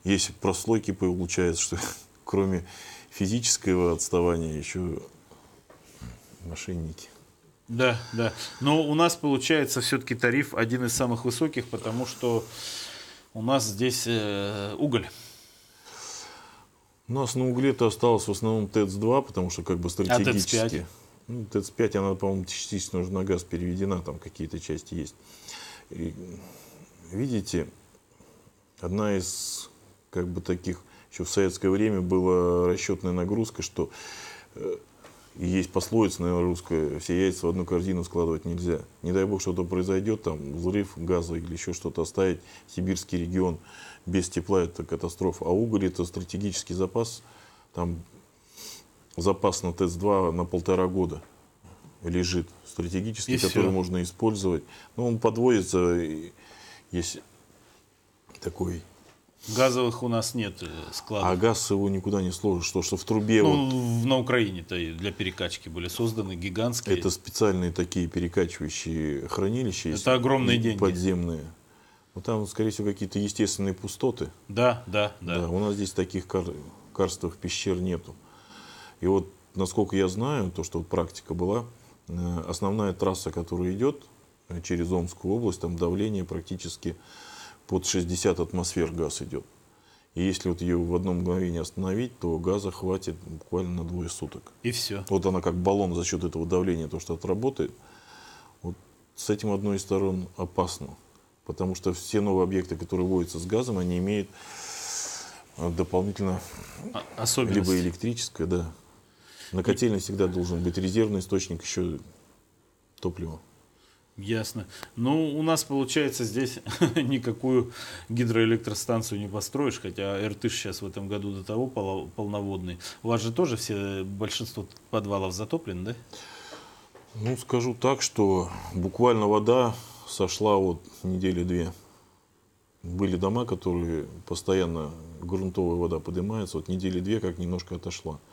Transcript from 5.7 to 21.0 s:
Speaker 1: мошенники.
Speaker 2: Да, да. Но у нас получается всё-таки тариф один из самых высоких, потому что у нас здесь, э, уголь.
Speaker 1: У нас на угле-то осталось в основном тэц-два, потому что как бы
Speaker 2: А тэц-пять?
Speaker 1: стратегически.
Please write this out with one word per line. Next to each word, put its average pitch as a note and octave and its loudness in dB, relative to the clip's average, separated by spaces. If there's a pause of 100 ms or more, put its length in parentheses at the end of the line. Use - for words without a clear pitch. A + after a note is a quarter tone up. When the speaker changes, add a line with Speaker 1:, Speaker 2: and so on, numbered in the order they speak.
Speaker 1:
мошенники. E2 -6 (600)
Speaker 2:
Да, A#2+ 4 (160)
да. A2+ 2 (300)
Но D3+ 4
у D3 2
нас E3+ 6
получается C#3 2
всё-таки B2 0
тариф B2+ 2
один A#2+ 2
из A#2 0
самых A#2+ 2
высоких, B2+ 0
потому A#2 -4
что A#2 0 (920)
у A2 -8
нас B2 4
здесь, A#2 0
э, G#2 0
уголь. A#2+ 0 (2000)
Speaker 1:
У A2+ -4
нас B2+ -2
на B2+ 2
угле-то B2 4
осталось A2 4
в G#2 0
основном A2 2
тэц-два, G#2+ 4
потому F#2 -2
что F2 -6
как F2 0
бы F2 -2
Speaker 2:
А - -4
тэц-пять? G#2+ 4
Speaker 1:
стратегически. G2+ 2 (420)